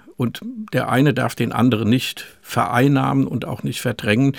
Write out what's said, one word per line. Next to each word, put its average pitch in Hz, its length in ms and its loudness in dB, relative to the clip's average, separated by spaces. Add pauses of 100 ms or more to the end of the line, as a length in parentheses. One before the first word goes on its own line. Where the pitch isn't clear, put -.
(160)
und - 260 -4 (300)
der 127 160 -2
eine 131 280 4
darf 120 180 -2
den 113 180 -2
anderen 113 380 2
nicht - 380 -2 (160)
vereinnahmen 135 840 2
und - 200 -6
auch - 180 -8
nicht 139 180 -6
verdrängen. 123 580 2